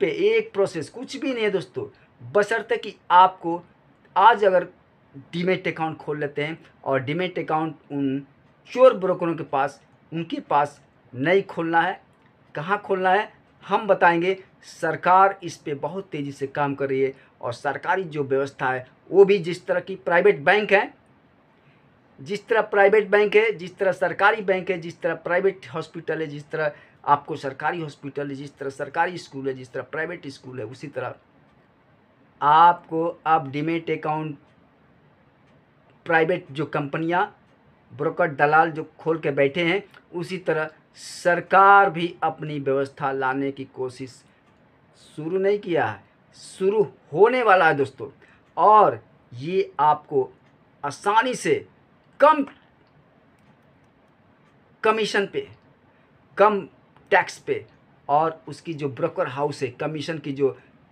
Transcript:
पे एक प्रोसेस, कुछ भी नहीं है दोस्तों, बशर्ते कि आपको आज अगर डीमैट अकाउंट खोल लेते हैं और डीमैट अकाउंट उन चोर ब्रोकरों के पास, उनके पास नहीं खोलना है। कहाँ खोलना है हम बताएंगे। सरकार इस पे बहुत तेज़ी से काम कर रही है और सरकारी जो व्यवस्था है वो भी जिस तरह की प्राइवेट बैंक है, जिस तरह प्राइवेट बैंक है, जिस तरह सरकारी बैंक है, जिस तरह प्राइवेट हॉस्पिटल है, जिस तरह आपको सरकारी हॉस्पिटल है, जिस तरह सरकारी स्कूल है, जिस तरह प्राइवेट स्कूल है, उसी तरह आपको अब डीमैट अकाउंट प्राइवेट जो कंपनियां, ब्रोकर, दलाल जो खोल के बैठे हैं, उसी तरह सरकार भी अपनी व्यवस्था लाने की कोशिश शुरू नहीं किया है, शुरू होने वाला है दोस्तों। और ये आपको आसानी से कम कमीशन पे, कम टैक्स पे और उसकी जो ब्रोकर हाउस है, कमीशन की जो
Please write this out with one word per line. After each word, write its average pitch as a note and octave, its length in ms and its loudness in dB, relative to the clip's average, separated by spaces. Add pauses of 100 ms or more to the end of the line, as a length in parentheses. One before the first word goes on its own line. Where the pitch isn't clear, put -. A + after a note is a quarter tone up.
पे G3 60 0
एक G#3+ 460 0
प्रोसेस, F3 360 -2
कुछ C4 280 -14
भी C#4 180 -6
नहीं A3+ 100 -4
है G#3 60 0
दोस्तों, D3 360 -6 (460)
बशर्ते A3 440 -2
कि G#3+ 180 -10 (160)
आपको F3 520 4 (540)
आज G#3 280 6
अगर F3+ 220 4 (680)
डीमैट F3 360 -2
अकाउंट D#3+ 280 -6
खोल D3+ 240 -8
लेते D3 240 -6
हैं D#3+ 140 -8 (260)
और C3 160 0
डीमैट E3+ 380 -6
अकाउंट D#3 380 -4 (160)
उन C#3 340 -4 (440)
चोर B3 240 6
ब्रोकरों F3 420 -4
के D3+ 80 -10
पास, C#3 360 -4 (320)
उनके E3+ 280 -8
पास C#3+ 400 -2 (320)
नहीं D#3+ 300 0
खोलना E3+ 380 -2
है। F#3 200 -4 (540)
कहाँ F3 240 -4
खोलना F#3 320 -2
है G#3+ 220 0 (320)
हम G#3+ 220 -4
बताएंगे। F3+ 500 2 (260)
सरकार F#3 800 2
इस E3+ 140 -12
पे D3+ 180 -8
बहुत D#3 340 -10
तेज़ी C#3+ 240 -8
से C3+ 140 -8
काम C#3 280 -4
कर C#3 140 -4
रही C3 120 -2
है C3+ 120 0 (280)
और D3+ 120 -8
सरकारी D#3+ 520 -4
जो D3+ 200 -6
व्यवस्था C3+ 460 -2
है B2+ 160 -6 (240)
वो F#3+ 140 8
भी G3 140 2
जिस E3+ 280 -8
तरह F3+ 140 -2
की F#3+ 160 -12
प्राइवेट F3+ 440 2
बैंक G3 320 2
है, A3 200 2 (1300)
जिस F#3 280 -8
तरह A3 120 2
प्राइवेट G#3 480 4
बैंक G#3 280 4
है, A3 160 4
जिस F3 260 -12
तरह F#3+ 140 0
सरकारी F#3+ 500 0
बैंक F#3 280 -2
है, F3+ 80 -2
जिस E3 220 -14
तरह E3 140 -4
प्राइवेट F#3 600 -2
हॉस्पिटल E3 460 -8
है, D#3+ 60 -6
जिस D3 240 -16
तरह D#3 220 -4 (320)
आपको C#3+ 320 0
सरकारी D3+ 440 -6
हॉस्पिटल C#3+ 480 -10
है, C#3 60 -10
जिस C#3 240 -16
तरह C#3 120 -8
सरकारी E3 480 -6
स्कूल C3+ 300 -10
है, C3+ 60 -6
जिस B2+ 180 -20
तरह C3 100 -10
प्राइवेट D#3+ 440 -10
स्कूल B2+ 320 -16
है, A2 80 -10
उसी C3 220 -16
तरह B2 260 -10 (1300)
आपको D#3+ 680 4 (200)
अब D#3 240 0
डीमैट D#3+ 400 -6
अकाउंट D#3 480 -6 (1700)
प्राइवेट E3 440 2
जो C#3+ 160 -6
कंपनियां, D#3+ 580 -4 (680)
ब्रोकर, D3+ 420 -4
दलाल D#3 360 4
जो D#3 140 -10 (140)
खोल D#3+ 200 -2
के D#3 120 -4
बैठे C#3 340 0
हैं, F#3 180 -2 (320)
उसी F3 240 -8
तरह D#3+ 320 -4 (240)
सरकार F#3+ 960 6
भी E3+ 320 -6
अपनी D#3 360 -4
व्यवस्था C#3 540 -4
लाने C3+ 400 -2
की C#3 120 -12
कोशिश B2+ 600 -12 (920)
शुरू D#3+ 220 -6
नहीं G3 200 0
किया D#3+ 280 -2
है, G#2 160 -8 (340)
शुरू G3+ 460 -2 (300)
होने A#3 300 4
वाला F#3 260 6
है D#3 60 4
दोस्तों। C3+ 340 -4 (480)
और F3 460 6 (300)
ये F3+ 480 -4
आपको D3 480 0 (560)
आसानी A3 500 -2
से D#3+ 200 0 (640)
कम D4 240 6 (2500)
कमीशन G#3+ 420 0
पे, D#3+ 220 -8 (920)
कम G3+ 220 4 (520)
टैक्स F3+ 260 0
पे A2+ 260 -6 (440)
और D#3+ 400 0
उसकी D#3+ 260 -12
जो C#3+ 140 -6
ब्रोकर D#3+ 380 -4
हाउस C#3+ 360 -6
है, C3 80 -4
कमीशन D#3 480 -8
की C#3+ 140 -10
जो C3+ 260 -2 (340)